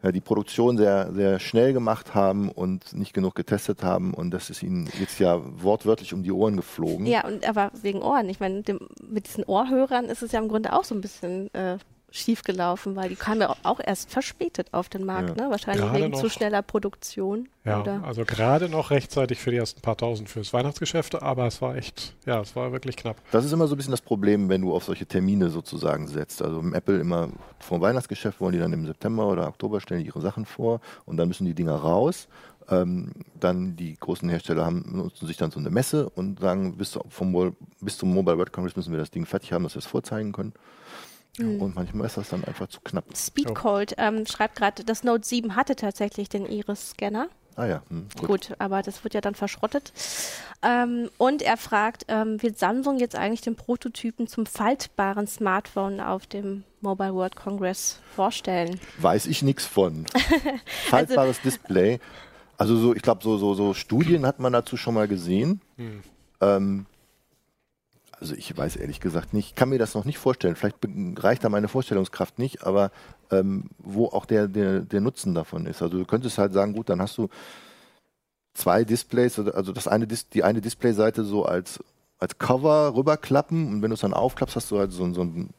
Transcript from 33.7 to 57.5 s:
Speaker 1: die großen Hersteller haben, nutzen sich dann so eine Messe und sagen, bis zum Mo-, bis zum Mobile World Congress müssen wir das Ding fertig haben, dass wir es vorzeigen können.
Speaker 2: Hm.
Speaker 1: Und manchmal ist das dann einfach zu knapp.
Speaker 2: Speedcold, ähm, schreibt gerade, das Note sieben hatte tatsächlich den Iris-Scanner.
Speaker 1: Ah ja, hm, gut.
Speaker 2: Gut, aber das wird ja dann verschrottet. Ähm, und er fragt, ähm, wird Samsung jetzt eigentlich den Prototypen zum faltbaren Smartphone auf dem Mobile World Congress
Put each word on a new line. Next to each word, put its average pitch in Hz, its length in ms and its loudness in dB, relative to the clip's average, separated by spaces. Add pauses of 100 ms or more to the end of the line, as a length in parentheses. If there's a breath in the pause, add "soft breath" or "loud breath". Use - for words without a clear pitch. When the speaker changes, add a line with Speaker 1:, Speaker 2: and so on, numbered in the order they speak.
Speaker 1:
die 82 200 -8
großen - 340 -4
Hersteller 82 360 0
haben, 85 280 -2
nutzen 90 340 -6
sich 80 80 -6
dann 80 160 -2
so - 80 -10
eine 73 120 -4
Messe 131 380 0
und 92 300 -6
sagen, 92 380 0
bis 95 140 -6
zum - 400 -6
Mo-, 90 200 2 (300)
bis 95 160 -8
zum 92 160 0
Mobile 87 240 4
World 87 160 0
Congress 90 240 -6
müssen 85 160 -6
wir 80 60 -2
das 76 120 -6
Ding 85 140 -6
fertig - 260 -6
haben, 90 140 0
dass - 100 -8
wir - 40 -8
es - 60 -12
vorzeigen 107 460 -6
können. 104 220 -8 (840 loud breath)
Speaker 2:
Hm. 214 220 -2
Speaker 1:
Und 196 140 -4
manchmal 117 320 -4
ist - 100 -6
das 101 120 -8
dann 90 160 -4
einfach 90 220 -8
zu - 160 -18
knapp. - 200 -4 (120)
Speaker 2:
Speedcold, - 840 -2
ähm, 220 260 0
schreibt - 300 -4
gerade, - 280 -2
das 226 200 -2
Note 233 200 2
sieben 233 320 -2
hatte 247 200 -2
tatsächlich 202 540 -4
den 196 180 -4
Iris-Scanner. 208 800 -6 (280)
Speaker 1:
Ah 117 120 -2
ja, 82 220 -2
hm, 85 180 -8 (120)
gut. - 80 -4
Speaker 2:
Gut, 190 300 -2
aber 196 240 -2
das - 220 -8
wird 220 100 -8
ja 208 80 0
dann 208 140 -2
verschrottet. - 580 -4 (720 loud breath)
Ähm, 240 560 2
und 269 240 4
er 226 140 4
fragt, 214 500 0
ähm, 220 340 0
wird 220 160 0
Samsung 262 400 2
jetzt 240 180 0
eigentlich 220 260 0
den 233 140 -2
Prototypen 233 680 -4
zum 220 220 -4
faltbaren 208 800 0
Smartphone 196 720 -2
auf 190 260 -4
dem 202 380 -8 (180)
Mobile 196 320 -2
World 185 220 -2
Congress 196 640 -4 (160)